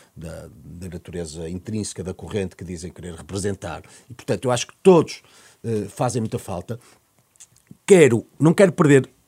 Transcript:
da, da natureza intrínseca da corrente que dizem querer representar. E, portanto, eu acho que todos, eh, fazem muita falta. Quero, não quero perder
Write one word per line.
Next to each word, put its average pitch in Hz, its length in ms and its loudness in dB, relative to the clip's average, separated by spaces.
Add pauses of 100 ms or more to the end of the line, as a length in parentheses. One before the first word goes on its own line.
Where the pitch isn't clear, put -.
(160)
da, 80 380 -16
da 85 360 -18
natureza 82 600 -12
intrínseca 98 540 -10
da 92 100 -8
corrente 92 420 -8
que - 80 -18
dizem 87 280 -12
querer 85 240 -16
representar. 92 680 -8 (260)
E, 120 60 -20
portanto, 131 320 -6
eu 127 60 0
acho 120 160 -4
que - 60 -20 (100)
todos, - 400 4 (400)
eh, 110 260 -4
fazem 127 320 -4
muita 110 160 -6
falta. 110 420 -10 (1080)
Quero, 139 360 6 (160)
não 156 140 4
quero 196 180 4
perder 139 380 4 (180)